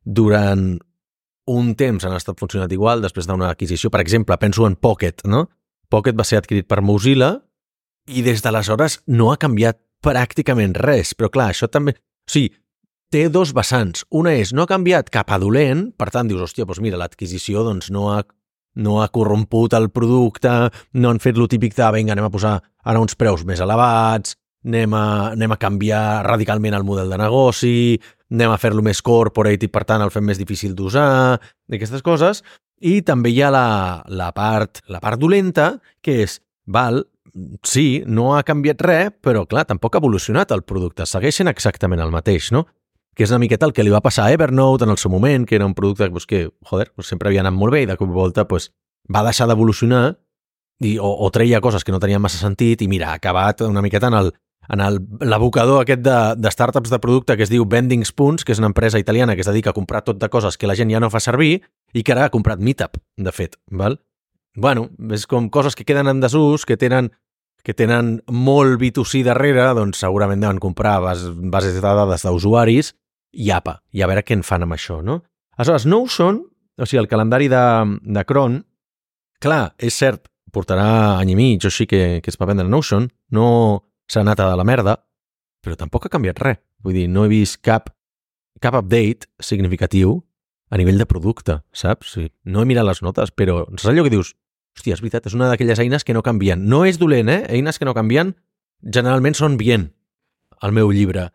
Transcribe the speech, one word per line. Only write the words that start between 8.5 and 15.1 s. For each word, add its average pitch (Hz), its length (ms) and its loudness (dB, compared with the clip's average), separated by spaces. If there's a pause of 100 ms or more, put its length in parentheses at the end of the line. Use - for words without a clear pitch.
no 117 220 4
ha 147 40 -2
canviat 117 400 0 (280)
pràcticament 123 720 0
res. 123 400 0
Però, 110 160 -2
clar, 120 180 0
això 117 160 -4
també... 143 300 -2
o - 340 -20
sigui, 139 220 0 (580)
té 156 160 2
dos 165 300 2
vessants. 110 500 -2
Una 160 320 0
és, 104 160 -4
no 151 80 2
ha 180 80 -2
canviat 180 400 0